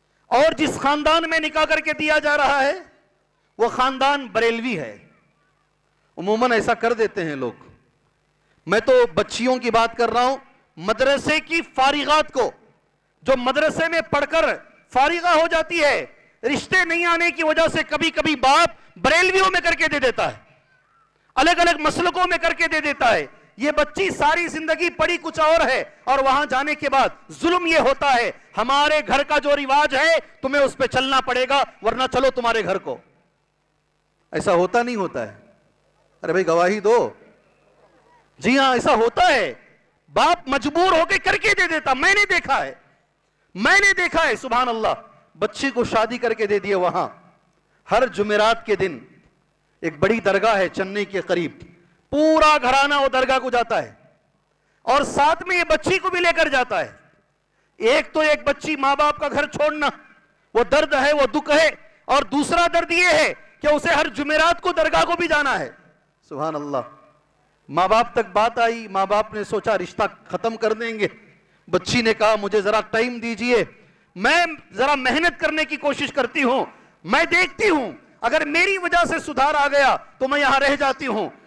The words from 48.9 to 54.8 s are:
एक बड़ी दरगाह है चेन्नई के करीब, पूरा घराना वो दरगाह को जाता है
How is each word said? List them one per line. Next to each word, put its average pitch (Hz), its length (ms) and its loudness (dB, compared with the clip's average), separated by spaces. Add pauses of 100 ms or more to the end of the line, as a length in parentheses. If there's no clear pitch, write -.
एक 147 160 -6
बड़ी 208 200 0
दरगाह 202 360 2
है 190 140 0
चेन्नई 196 360 -6
के 196 160 -6
करीब, 170 480 -4 (420)
पूरा 311 460 4
घराना 277 400 2
वो 277 100 2
दरगाह 262 320 0
को 254 120 -4
जाता 233 260 0
है 139 200 -8 (880)